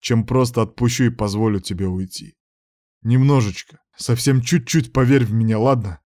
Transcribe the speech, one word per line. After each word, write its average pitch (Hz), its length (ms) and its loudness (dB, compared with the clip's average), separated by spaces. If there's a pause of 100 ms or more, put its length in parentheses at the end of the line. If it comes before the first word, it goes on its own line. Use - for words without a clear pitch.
чем 117 240 0
просто 120 380 0
отпущу 120 420 -2
и 117 40 4
позволю 107 500 -2
тебе 95 280 -6
уйти. 92 460 -8 (720)
Немножечко, 123 760 0 (160)
совсем 123 460 0
чуть-чуть 165 500 -2
поверь 131 320 4
в 104 100 -4
меня, 110 260 0
ладно? 110 460 0